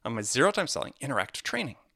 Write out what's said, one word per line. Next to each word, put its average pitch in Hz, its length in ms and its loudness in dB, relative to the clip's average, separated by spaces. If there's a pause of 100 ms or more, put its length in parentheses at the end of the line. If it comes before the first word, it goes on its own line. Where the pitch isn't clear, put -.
on 117 80 -2
my 110 80 -2
Zero 131 300 4
Time 190 160 0
Selling - 340 -4
interactive 113 400 -2
training. 190 360 -4 (180)